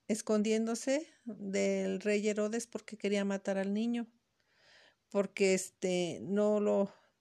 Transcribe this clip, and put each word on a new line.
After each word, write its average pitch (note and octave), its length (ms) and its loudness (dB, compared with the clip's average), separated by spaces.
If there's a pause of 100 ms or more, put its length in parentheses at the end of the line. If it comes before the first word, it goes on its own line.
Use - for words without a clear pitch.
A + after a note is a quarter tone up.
(100)
escondiéndose A3 1000 0 (160)
del G3 800 -2
rey G#3 260 0
Herodes G#3+ 400 -2
porque - 300 -12
quería G3+ 260 0
matar G3 340 -2
al G3 160 0
niño, A#3 340 -2 (1000)
porque, G3 440 2
este, F3+ 680 -2
no G#3 380 2
lo, G3+ 340 2 (280)